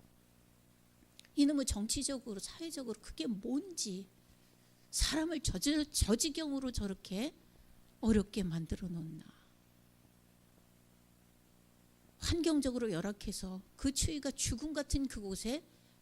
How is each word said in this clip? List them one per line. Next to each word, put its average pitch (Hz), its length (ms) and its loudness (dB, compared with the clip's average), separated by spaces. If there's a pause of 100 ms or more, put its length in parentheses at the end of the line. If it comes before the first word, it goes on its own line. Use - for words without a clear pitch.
(1400)
이놈의 285 300 6
정치적으로, 226 760 -2
사회적으로 277 600 -8
그게 - 260 -6
뭔지, 233 800 -2 (840)
사람을 320 500 2
저지-, 285 500 2
저지경으로 277 800 2
저렇게 208 640 -2 (680)
어렵게 214 380 4
만들어 170 460 -4
놓나. 160 360 -8 (3000)
환경적으로 269 720 2
열악해서 185 720 -4 (140)
그 269 160 2
추위가 285 380 0
죽음 285 420 -2
같은 277 340 0
그곳에 220 580 -4 (380)